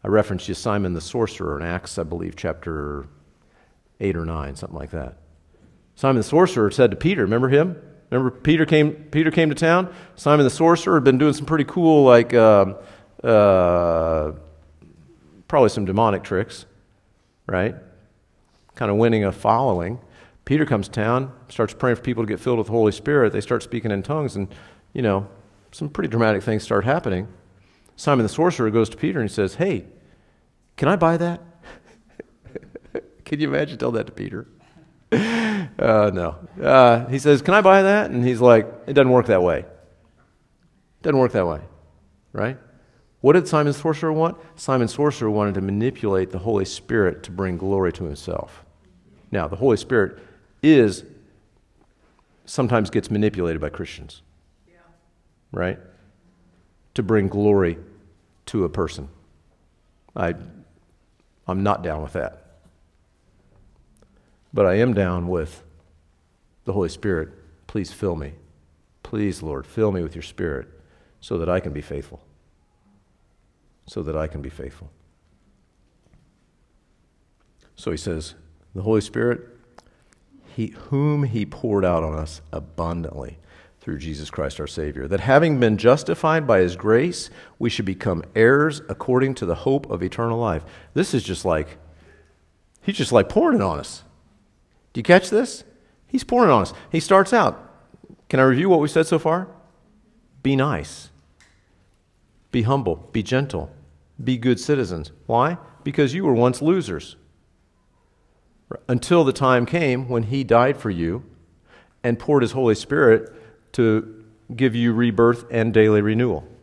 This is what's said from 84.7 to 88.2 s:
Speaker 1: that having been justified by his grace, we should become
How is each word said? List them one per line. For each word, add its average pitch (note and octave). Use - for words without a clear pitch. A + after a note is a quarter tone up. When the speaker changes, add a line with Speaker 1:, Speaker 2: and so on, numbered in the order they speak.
Speaker 1:
that F#2+
having C#3+
been A2
justified D3+
by G#2+
his F2+
grace, A#2
we A#2
should G#2
become F#2